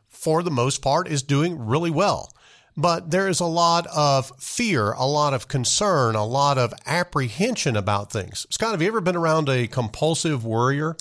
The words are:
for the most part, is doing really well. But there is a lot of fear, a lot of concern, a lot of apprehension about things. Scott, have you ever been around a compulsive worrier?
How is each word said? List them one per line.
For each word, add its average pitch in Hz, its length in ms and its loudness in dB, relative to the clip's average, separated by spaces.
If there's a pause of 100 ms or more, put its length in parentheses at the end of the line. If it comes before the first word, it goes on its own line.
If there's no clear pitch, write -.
for 160 360 -2
the 175 80 -2
most 131 300 0
part, 156 280 0
is 143 140 -2
doing 156 420 0
really 156 260 0
well. 151 400 0 (460)
But 165 340 0
there 190 160 2
is 180 140 0
a 175 40 0
lot 170 480 2
of 143 460 2
fear, 135 540 0
a 127 120 -2
lot 147 280 2
of - 160 -6
concern, 131 680 2
a 107 100 0
lot 139 320 2
of 120 160 0 (120)
apprehension 147 920 -2
about 101 380 -2
things. 98 360 -8
Scott, 220 220 -4
have 180 100 -2
you 170 60 2
ever 220 140 -2
been 175 160 0
around 160 320 2
a 127 180 2
compulsive 143 800 -2
worrier? 139 560 0